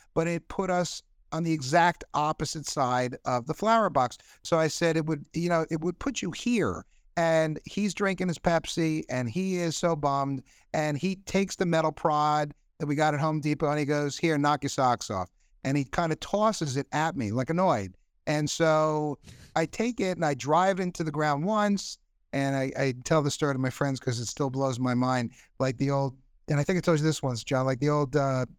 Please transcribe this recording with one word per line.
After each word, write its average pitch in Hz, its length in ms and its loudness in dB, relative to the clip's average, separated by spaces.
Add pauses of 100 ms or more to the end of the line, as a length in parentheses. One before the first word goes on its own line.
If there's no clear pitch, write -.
(140)
but 170 120 2
it 170 220 -4
put 190 220 -4
us 180 320 -2 (280)
on 160 120 -4
the 165 100 0
exact 160 520 2 (100)
opposite 151 520 -2
side 127 600 0
of 123 200 -2
the 160 60 -4
flower 214 380 2
box." 127 260 0 (280)
So 170 140 2
I 160 100 4
said, 165 280 0
"It 160 80 0
would, 151 300 -4
you 170 160 -2
know, 165 200 2
it 160 120 -2
would 175 160 -4
put - 240 -6
you 185 80 -4
here." 175 560 -2 (320)
And 160 460 2
he's 202 280 -2
drinking 185 360 -2
his 165 100 -4
Pepsi, 160 720 0
and 127 180 -2
he 185 280 -2
is 170 200 -2
so 170 180 0
bummed. 139 480 0 (300)
And 151 240 0
he 185 200 -2
takes 190 400 -2
the 185 100 -2
metal 160 260 2
prod 151 640 2 (240)
that 151 80 -4
we 147 80 0
got 151 200 2
at 143 60 -2
Home 156 200 0
Depot, 147 280 0
and 147 100 0
he 151 60 0
goes, 147 320 -2
"Here, 160 220 2
knock 147 240 2
your 139 80 -2
socks 123 400 0
off." 92 180 -4 (360)
And 135 120 0
he 143 80 2
kinda 160 320 -2
tosses 202 640 0
it 139 140 -4
at 160 240 0
me, 110 140 -2
like, 123 200 -2
annoyed. 156 460 2 (300)
And 151 220 0
so 156 680 2 (360)
I 160 120 2
take 226 340 -4
it, 185 160 0
and 170 80 0
I 147 100 2
drive 170 460 2
into 175 240 -4
the 151 80 -4
ground 151 320 0
once, 208 540 0 (340)
and 139 240 0
I, 135 200 -2
I 135 180 0 (100)
tell 160 180 4
the 143 80 0
story 143 240 0
to 131 40 -2
my 131 120 0
friends 139 300 -2
'cause 117 180 -4
it 120 80 -6
still 135 240 -4
blows 131 280 -2
my 127 160 0
mind, 127 380 0 (260)
like 131 200 0
the 139 120 0
old, 139 260 0 (320)
and 147 120 2
I 143 40 0
think 185 120 2
I 170 40 2
told 160 180 4
you 147 60 0
this 156 180 0
once, 123 200 -4
John, 131 240 0
like 131 140 -2
the 143 80 2
old, 147 260 0
uh, 135 320 2 (120)